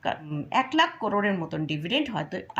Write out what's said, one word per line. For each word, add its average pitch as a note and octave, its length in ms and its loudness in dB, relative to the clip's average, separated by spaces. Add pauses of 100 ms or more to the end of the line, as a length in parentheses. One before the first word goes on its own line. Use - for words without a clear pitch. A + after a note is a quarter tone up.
কারণ - 240 -4 (340)
এক C4 60 0 (100)
লাখ E4 120 6 (100)
ক্রোড়ের G3+ 420 2
মতন D#3 180 -4 (120)
ডিভিডেন্ড F3 420 0
হয়তো D#3 220 -4 (220)